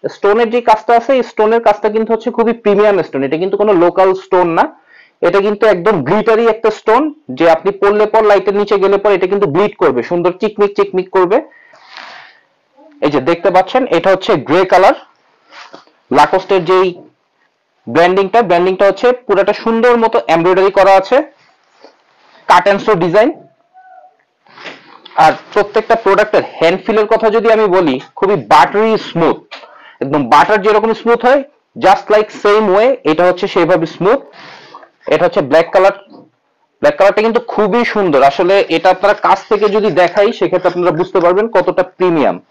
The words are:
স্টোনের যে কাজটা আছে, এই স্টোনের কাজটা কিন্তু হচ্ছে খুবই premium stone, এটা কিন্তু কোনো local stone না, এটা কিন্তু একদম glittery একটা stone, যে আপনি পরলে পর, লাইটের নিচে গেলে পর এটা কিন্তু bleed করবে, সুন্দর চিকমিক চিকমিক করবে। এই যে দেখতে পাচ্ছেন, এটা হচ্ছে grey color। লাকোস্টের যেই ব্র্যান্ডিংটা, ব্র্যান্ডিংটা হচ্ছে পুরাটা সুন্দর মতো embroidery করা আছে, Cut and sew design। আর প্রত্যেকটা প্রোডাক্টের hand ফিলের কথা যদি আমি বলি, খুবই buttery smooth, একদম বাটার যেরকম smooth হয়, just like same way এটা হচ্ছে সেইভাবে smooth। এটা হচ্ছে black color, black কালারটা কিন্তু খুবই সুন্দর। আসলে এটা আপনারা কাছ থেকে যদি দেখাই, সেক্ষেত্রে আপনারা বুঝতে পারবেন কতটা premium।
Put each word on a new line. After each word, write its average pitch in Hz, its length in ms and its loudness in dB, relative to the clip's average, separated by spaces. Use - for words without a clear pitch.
স্টোনের 214 500 -2
যে 247 60 0
কাজটা 220 300 2
আছে, 233 180 -4
এই 240 140 0
স্টোনের 220 360 0
কাজটা 214 280 0
কিন্তু 220 180 -2
হচ্ছে 220 240 -4
খুবই 233 160 0
premium 208 320 2
stone, 135 200 -6
এটা 147 160 -4
কিন্তু 196 180 -4
কোনো 208 100 0
local 190 260 2
stone 180 240 0
না, 233 80 2
এটা 180 180 2
কিন্তু 208 180 -2
একদম 180 220 -2
glittery 220 460 0
একটা 220 160 -2
stone, 233 240 0
যে 160 80 0
আপনি 190 140 -4
পরলে 208 320 2
পর, 220 80 4
লাইটের 196 300 0
নিচে 208 220 -2
গেলে 196 200 2
পর 214 140 2
এটা 185 140 -2
কিন্তু 202 220 -2
bleed 202 280 -2
করবে, 127 200 0
সুন্দর 175 200 -2
চিকমিক 208 360 -2
চিকমিক 185 380 -4
করবে। 190 220 2
এই 147 80 2
যে 151 60 0
দেখতে 180 260 0
পাচ্ছেন, 190 260 0
এটা 185 160 0
হচ্ছে 190 180 -4
grey 170 140 2
color। 196 240 4
লাকোস্টের 185 580 0
যেই 190 180 2
ব্র্যান্ডিংটা, 185 460 2
ব্র্যান্ডিংটা 185 400 0
হচ্ছে 190 180 -2
পুরাটা 196 260 0
সুন্দর 226 300 0
মতো 226 140 0
embroidery 185 440 2
করা 190 200 4
আছে, 247 180 -2
Cut 180 180 4
and 202 180 0
sew 214 100 2
design। 208 240 2
আর 160 80 4
প্রত্যেকটা 214 420 0
প্রোডাক্টের 202 380 0
hand 170 280 0
ফিলের 214 280 0
কথা 220 220 0
যদি 226 200 0
আমি 220 100 0
বলি, 156 180 0
খুবই 196 180 0
buttery 208 420 2
smooth, 165 300 -2
একদম 143 180 -2
বাটার 175 320 2
যেরকম 214 260 0
smooth 233 260 0
হয়, 277 140 2
just - 280 2
like 214 160 0
same 208 300 2
way 226 140 2
এটা 165 180 0
হচ্ছে 180 240 -4
সেইভাবে 170 320 0
smooth। 220 240 0
এটা 156 120 0
হচ্ছে 175 240 -2
black 165 240 2
color, 190 220 2
black 196 180 2
কালারটা 196 260 2
কিন্তু 226 160 0
খুবই 214 300 0
সুন্দর। 175 280 0
আসলে 190 240 0
এটা 165 200 0
আপনারা 202 200 0
কাছ 180 140 2
থেকে 208 140 0
যদি 214 140 0
দেখাই, 202 360 0
সেক্ষেত্রে 175 340 -2
আপনারা 175 280 -2
বুঝতে 185 260 -2
পারবেন 190 200 0
কতটা 180 280 0
premium। 151 400 0